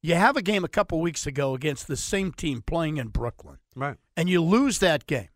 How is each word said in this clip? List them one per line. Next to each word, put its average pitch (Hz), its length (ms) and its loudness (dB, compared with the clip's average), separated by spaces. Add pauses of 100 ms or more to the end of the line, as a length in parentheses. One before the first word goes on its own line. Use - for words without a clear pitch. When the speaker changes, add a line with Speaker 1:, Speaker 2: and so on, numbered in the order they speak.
Speaker 1:
You 165 120 2
have 240 220 4
a 233 40 0
game 190 220 0
a - 60 -6
couple 170 320 0
weeks 170 260 -4
ago 135 260 -2
against 139 340 -4
the 139 100 -4
same 196 340 -2
team 135 300 -6
playing 160 340 -2
in 123 140 -6
Brooklyn. - 480 -6 (180)
Speaker 2:
Right. 135 220 -6 (180)
Speaker 1:
And 175 140 0
you 180 120 6
lose 220 380 4
that 165 280 2
game 117 280 -2